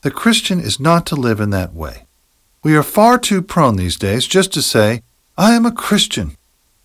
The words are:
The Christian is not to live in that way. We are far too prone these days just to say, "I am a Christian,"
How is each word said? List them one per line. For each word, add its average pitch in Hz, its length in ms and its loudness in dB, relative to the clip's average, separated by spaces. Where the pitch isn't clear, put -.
The 143 80 -4
Christian 196 500 -2
is 107 200 -6
not 165 280 2
to 135 80 -4
live 120 240 0
in 104 120 -2
that 90 240 -4
way. 78 300 -12
We 151 120 2
are 151 60 4
far 233 380 4
too 190 240 -2
prone 131 320 2
these 90 220 -2
days 104 280 -2
just 190 280 0
to 151 100 -4
say, 113 400 0
"I 208 160 4
am 233 100 2
a 233 80 0
Christian," 147 680 -2